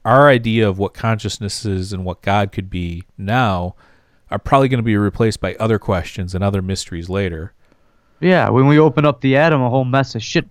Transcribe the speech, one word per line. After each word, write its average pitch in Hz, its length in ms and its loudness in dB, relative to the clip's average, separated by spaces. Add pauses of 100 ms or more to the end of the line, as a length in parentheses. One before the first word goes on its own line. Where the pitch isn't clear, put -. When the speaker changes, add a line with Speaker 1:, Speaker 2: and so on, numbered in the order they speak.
Speaker 1:
our 135 240 6
idea 117 400 2
of 95 100 -2
what 98 160 -4
consciousness 107 720 -6
is 95 260 -4
and 92 120 -8
what 90 180 -10
God 98 280 0
could 98 200 -10
be 85 320 -8 (160)
now 98 560 -2 (560)
are - 80 -6
probably 135 300 2
gonna 123 140 0
be 110 140 0
replaced 101 440 0
by 92 160 -4
other 110 220 0
questions 92 560 -4
and 92 80 -4
other 101 200 -2
mysteries 90 480 -8
later. 90 420 -6 (640)
Speaker 2:
Yeah, 160 320 2
when 131 180 4
we 147 100 6
open 151 260 4
up 143 160 0
the 135 160 2
atom, 151 240 4
a 123 80 0
whole 131 160 0
mess 135 300 -2
of 110 80 -6
shit - 280 -4